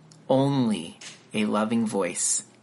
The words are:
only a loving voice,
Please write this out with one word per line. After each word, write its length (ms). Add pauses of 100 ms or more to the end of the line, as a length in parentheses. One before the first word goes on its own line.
(280)
only 680 (340)
a 140
loving 400
voice, 580 (180)